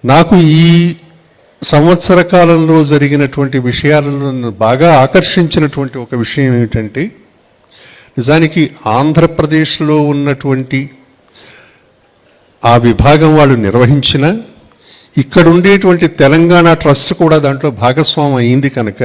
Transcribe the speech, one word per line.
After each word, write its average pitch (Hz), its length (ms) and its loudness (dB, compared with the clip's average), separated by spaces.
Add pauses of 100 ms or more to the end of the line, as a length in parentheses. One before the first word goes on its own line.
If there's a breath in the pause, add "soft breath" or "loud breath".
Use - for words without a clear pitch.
నాకు 165 320 2
ఈ 165 600 2 (640)
సంవత్సర 175 600 2
కాలంలో 170 640 2
జరిగినటువంటి 143 760 -2
విషయాలలో 143 600 -2 (120)
నన్ను 123 180 -8 (160)
బాగా 131 240 2 (160)
ఆకర్షించినటువంటి 143 1000 -2
ఒక 123 120 -10
విషయం 131 420 -4
ఏమిటంటే, 113 460 -4 (1120 loud breath)
నిజానికి 156 460 -2 (240)
ఆంధ్రప్రదేశ్లో 156 1120 -2 (160)
ఉన్నటువంటి 139 680 -4 (1900 soft breath)
ఆ 117 120 2
విభాగం 143 600 2
వాళ్ళు 143 180 2
నిర్వహించిన, 123 680 0 (920 soft breath)
ఇక్కడ 160 300 0
ఉండేటువంటి 180 600 2 (140)
తెలంగాణ 170 520 4
ట్రస్ట్ 151 400 -2
కూడా 156 240 0
దాంట్లో 143 340 -2 (120)
భాగస్వామ్యం 139 600 -2
అయింది 131 260 0
కనుక 110 360 -6